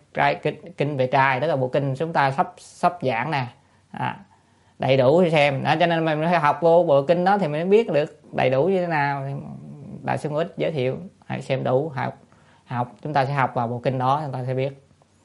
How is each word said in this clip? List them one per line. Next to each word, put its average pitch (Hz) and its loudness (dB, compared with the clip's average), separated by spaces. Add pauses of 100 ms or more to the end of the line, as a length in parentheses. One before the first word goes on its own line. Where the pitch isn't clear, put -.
(140)
trai 147 2
kinh, - -6
kinh 147 -2
về 127 2
trai, 135 2
tức 147 -2
là 160 0
bộ 131 -2
kinh 139 -2
chúng 165 -6
ta 139 2
sắp, 180 -2
sắp - -4
giảng 127 -2
nè, 135 -2 (460)
à, - -6 (600)
đầy 131 2
đủ 135 6
thì 170 4
xem. 143 2
Đó, 139 2
cho 170 4
nên 165 0
mình 151 0
phải 170 2
học 147 2
vô 170 6
bộ 139 6
kinh 170 2
đó 202 4
thì 190 0
mình 147 -4
mới 180 -4
biết 220 4
được 151 -2
đầy 131 2
đủ 131 2
như 190 0
thế 175 -4
nào. 143 -2
Thì 139 -6 (720)
Đại 131 -2
sư 151 -6
Ngũ 147 -4
Ít 170 -4
giới 151 -2
thiệu, 131 -2 (280)
hãy 127 -8
xem 131 -4
đủ, 131 0
học, 123 -6 (480)
học, 123 -6 (100)
chúng 151 -8
ta 139 2
sẽ 135 -4
học 131 2
vào 120 -2
bộ 120 -6
kinh 131 -2
đó, 131 0
chúng 135 -8
ta 127 -6
sẽ 131 -4
biết. 135 -4 (380)